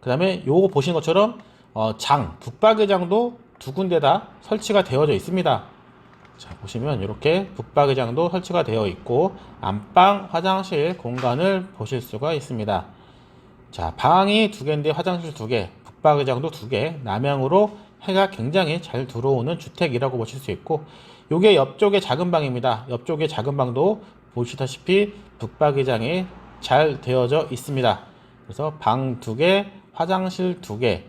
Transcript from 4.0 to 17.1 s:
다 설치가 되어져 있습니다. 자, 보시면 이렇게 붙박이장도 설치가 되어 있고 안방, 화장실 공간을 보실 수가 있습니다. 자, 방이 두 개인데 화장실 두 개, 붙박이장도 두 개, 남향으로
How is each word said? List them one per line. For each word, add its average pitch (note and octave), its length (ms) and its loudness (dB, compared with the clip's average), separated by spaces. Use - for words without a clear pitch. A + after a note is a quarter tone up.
다 D3 300 2
설치가 G#3+ 420 0
되어져 D3 300 2
있습니다. D#3 500 0
자, - 240 -20
보시면 A#2 400 -6
이렇게 D3+ 540 0
붙박이장도 C3+ 760 2
설치가 F3 340 -2
되어 G#2+ 240 0
있고 B2 480 0
안방, F#3+ 720 2
화장실 F3+ 680 -2
공간을 C3 680 -2
보실 A#2 240 -6
수가 C#3+ 320 -6
있습니다. G#2+ 520 -4
자, E2 260 -6
방이 G3 540 2
두 G#3 120 -14
개인데 D3+ 280 -2
화장실 E3+ 420 -4
두 A2 140 -10
개, A2 240 -2
붙박이장도 C#3+ 680 2
두 G#2+ 180 -16
개, C#3 340 -2
남향으로 C3+ 760 0